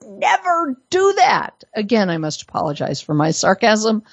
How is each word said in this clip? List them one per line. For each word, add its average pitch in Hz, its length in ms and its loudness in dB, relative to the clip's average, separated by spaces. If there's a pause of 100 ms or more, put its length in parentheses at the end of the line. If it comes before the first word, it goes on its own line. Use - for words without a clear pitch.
never 294 720 -2 (140)
do 381 240 2
that. 269 500 0 (100)
Again, 208 360 0
I 165 80 -2
must 156 240 -6
apologize 143 580 -4
for - 140 -6
my 151 160 2
sarcasm, 214 720 2 (100)